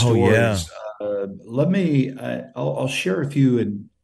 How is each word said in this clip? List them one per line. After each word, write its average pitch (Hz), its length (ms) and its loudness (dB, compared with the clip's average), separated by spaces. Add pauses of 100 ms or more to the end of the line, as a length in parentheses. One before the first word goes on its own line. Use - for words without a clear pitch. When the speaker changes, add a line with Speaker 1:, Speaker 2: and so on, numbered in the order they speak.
Speaker 1:
Oh, 120 120 4
yeah. 110 420 4
Speaker 2:
stories. 85 160 -6 (280)
Uh, 101 280 -4 (160)
let 131 260 -2
me, 156 420 0
uh, 123 300 -8 (140)
I'll, 139 240 -4
I'll 131 80 -2
share 185 340 -2
a 143 80 -4
few 135 280 4
in 104 320 -4 (140)